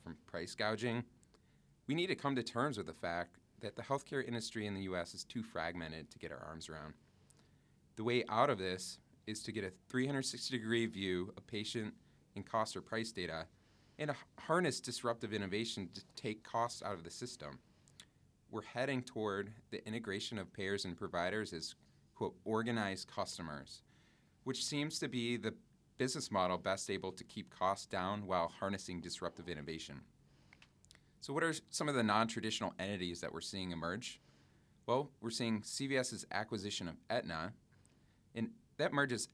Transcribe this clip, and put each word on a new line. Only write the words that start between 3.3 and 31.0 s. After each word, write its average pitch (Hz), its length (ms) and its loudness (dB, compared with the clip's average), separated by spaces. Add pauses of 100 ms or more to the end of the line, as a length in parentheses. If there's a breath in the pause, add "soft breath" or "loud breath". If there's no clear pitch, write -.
that 104 160 -6
the 117 60 -6
healthcare 139 440 -2
industry 113 400 -2
in 101 80 -2
the 95 60 -2
U 92 160 -2
S 85 180 -2
is 92 80 -8
too - 220 -4
fragmented 80 640 -4
to - 80 -18
get 80 140 -6
our 65 120 -8
arms 80 240 -8
around. 76 260 -10 (1000)
The 110 80 -4
way 120 260 6
out 123 220 6
of 110 80 2
this 92 400 -2 (300)
is 107 160 -6
to - 80 -4
get 107 100 0
a 92 80 -2 (180)
three 127 180 4
hundred 135 200 2
sixty 127 320 -2
degree 113 280 4
view 95 500 2
of - 100 -12
patient 107 480 -2 (400)
and 101 100 -6
cost 110 320 2
or 90 40 -6
price 113 320 -2
data 82 340 -2 (500)
and 151 120 -2
to 139 60 0
h-, - 300 -16
harness 160 360 4
disruptive 117 520 -2
innovation 104 640 0
to 95 80 -12 (140)
take 107 260 -4
costs 117 400 0
out 101 120 -2
of 82 100 -8
the 82 80 -10
system. 73 480 -8 (920)
We're 110 120 -2
heading 131 400 0
toward 104 500 0 (180)
the - 160 -6
integration 107 500 -2
of 92 160 -6
payers 98 320 0
and 87 120 -4
providers 92 560 0
as, 80 220 -6 (400)
quote, 95 300 -2
"organized 110 640 2
customers," 80 720 -6 (640)
which 127 200 -2
seems 151 360 0
to 151 80 0
be 120 280 2
the 110 180 -2 (440)
business - 320 0
model 92 280 6
best 95 320 0
able 95 220 0
to - 120 -12
keep - 260 -10
costs - 360 2
down 98 400 0
while 87 220 4 (120)
harnessing 95 400 -2
disruptive 85 480 -6
innovation. 78 520 -6 (1200)